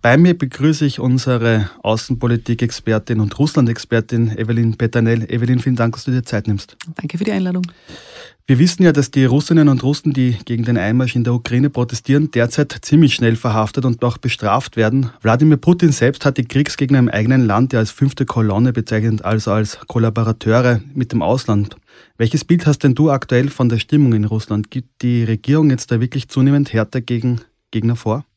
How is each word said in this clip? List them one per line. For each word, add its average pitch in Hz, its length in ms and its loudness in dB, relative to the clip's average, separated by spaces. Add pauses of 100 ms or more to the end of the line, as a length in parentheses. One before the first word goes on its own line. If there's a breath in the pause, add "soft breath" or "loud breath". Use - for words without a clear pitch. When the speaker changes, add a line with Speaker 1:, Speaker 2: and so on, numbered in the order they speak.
Speaker 1:
Bei 120 160 4
mir 175 220 4
begrüße 147 480 0
ich - 140 -4
unsere 117 720 0 (120)
Außenpolitik-Expertin 117 1400 -2
und 104 180 -2
Russland-Expertin 117 1000 -2
Evelyn 113 380 -2
Peternel. 117 520 0
Evelyn, 117 300 0
vielen 127 160 -2
Dank, 117 200 -2
dass - 100 -14
du - 80 -4
dir 123 100 -2
Zeit 107 240 -6
nimmst. 101 300 -6 (180)
Speaker 2:
Danke 165 240 -8
für 190 60 -4
die 208 80 -4
Einladung. 180 340 -4 (800 loud breath)
Speaker 1:
Wir 131 140 4
wissen 180 240 2
ja, 170 80 6
dass 143 180 0
die 135 140 2
Russinnen 147 440 4
und 131 140 2
Russen, 143 300 -2
die 127 320 0
gegen 117 200 -4
den 120 140 0
Einmarsch 120 380 0
in 120 80 0
der 120 100 0
Ukraine 123 340 0
protestieren, 135 600 -2
derzeit 120 500 -2
ziemlich 147 360 4
schnell 113 180 2
verhaftet 113 500 -2
und 123 200 -2
auch 120 140 -2
bestraft 113 580 -2
werden. 113 340 0 (100)
Wladimir 135 360 4
Putin 175 340 2
selbst 135 340 0
hat 139 140 0
die 127 80 -2
Kriegsgegner 139 540 0
im 123 80 4
eigenen 123 360 2
Land 113 280 0
ja 117 80 0
als 110 100 -2
fünfte 135 340 -2
Kolonne 113 480 0
bezeichnet, 110 520 -2
also 107 260 -2
als 107 380 -2
Kollaborateure 113 920 0 (140)
mit 127 160 -4
dem 113 120 -2
Ausland. 101 540 -2 (400 soft breath)
Welches 117 280 0
Bild 170 220 2
hast 151 180 0
denn 139 100 4
du 151 160 2
aktuell 135 400 0
von 127 180 0
der 117 120 0
Stimmung 143 340 2
in 107 100 0
Russland? 107 460 -4
Gibt - 320 -12
die 120 220 0
Regierung 139 460 2
jetzt 127 200 -4
da 117 100 0
wirklich 123 280 -4
zunehmend 139 440 2
härter 113 280 -2
gegen 120 400 -2 (320)
Gegner 113 240 0
vor? 113 280 -4 (120)